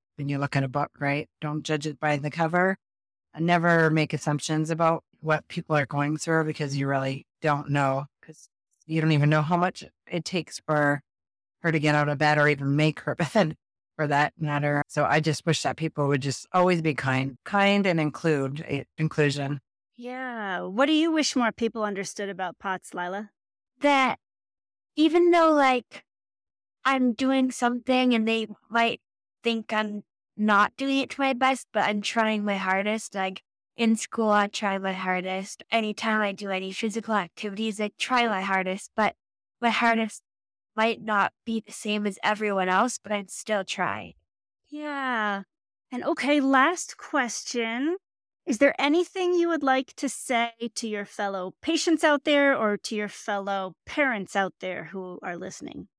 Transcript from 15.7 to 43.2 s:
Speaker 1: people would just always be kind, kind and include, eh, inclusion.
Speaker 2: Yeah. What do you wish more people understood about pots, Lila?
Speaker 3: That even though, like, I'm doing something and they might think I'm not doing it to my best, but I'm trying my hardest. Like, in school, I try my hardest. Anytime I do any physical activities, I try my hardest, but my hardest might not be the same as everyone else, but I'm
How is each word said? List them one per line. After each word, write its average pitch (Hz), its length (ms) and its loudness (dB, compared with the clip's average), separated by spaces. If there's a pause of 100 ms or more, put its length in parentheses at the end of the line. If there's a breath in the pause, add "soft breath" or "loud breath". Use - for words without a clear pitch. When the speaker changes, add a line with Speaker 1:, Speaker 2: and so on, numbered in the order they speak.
Speaker 1:
people 151 300 -2
would 139 160 2
just - 300 -6
always 180 280 4
be 156 140 0
kind, 135 500 -2
kind 202 400 2
and 170 140 2
include, 147 680 0
eh, 139 180 -4 (120)
inclusion. 143 640 0 (340)
Speaker 2:
Yeah. 240 640 -8
What 196 260 0
do 320 60 2
you 320 180 4
wish 311 240 0
more 233 160 2
people 226 320 -4
understood 196 440 -6
about 185 300 -8
pots, 185 380 -8
Lila? 185 340 -6 (520)
Speaker 3:
That 269 360 2 (800)
even 330 340 6
though, 330 220 6
like, 262 520 2 (800)
I'm 262 300 2
doing 262 380 2
something 247 640 2
and 220 120 2
they 226 200 -2 (240)
might 233 300 0 (420)
think 226 280 -2
I'm 214 300 -2 (340)
not 208 420 4
doing 269 200 0
it 269 140 -2
to - 100 -6
my 269 120 2
best, 262 380 0
but 214 160 0
I'm 208 140 -2
trying 220 420 0
my 202 140 0
hardest. 196 560 -2
Like, 190 300 -6 (340)
in 226 180 4
school, 220 360 -2
I 208 160 4
try 196 320 -2
my 190 140 -2
hardest. 185 760 -4
Anytime 214 520 0
I 202 100 0
do 196 180 -10
any 190 220 -4
physical 220 420 -4
activities, 208 640 -4
I 208 200 -4
try 240 260 2
my 202 160 -2
hardest, 190 540 -2
but 214 180 2 (480)
my 233 80 2
hardest 226 540 0 (500)
might 226 280 0
not 208 320 0 (120)
be 226 200 -4
the - 60 -20
same 208 360 -4
as 196 160 -4
everyone 202 460 0
else, 208 280 2
but 208 140 -10
I'm 202 160 -4